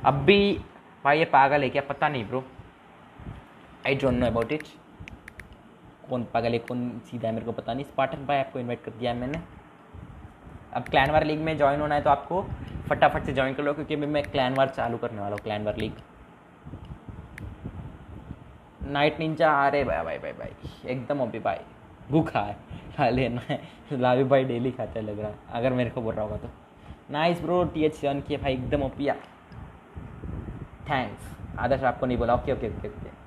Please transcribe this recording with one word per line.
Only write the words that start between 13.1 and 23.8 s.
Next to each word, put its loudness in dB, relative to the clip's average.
से -4
ज्वाइन 0
कर -4
लो, 0
क्योंकि -4
अभी -2
मैं 0
Clan 2
War 4
चालू -2
करने -4
वाला -4
हूँ, -4
क्लैन -2
War 0
League। -2
Night 2
Ninja, 4
अरे 4
भाई, 0
भाई, -4
भाई, -8
भाई, -12
एकदम -2
ओपी -2
भाई, -2
भूखा 2
है, -4
खा 4
लेना 0
है। -4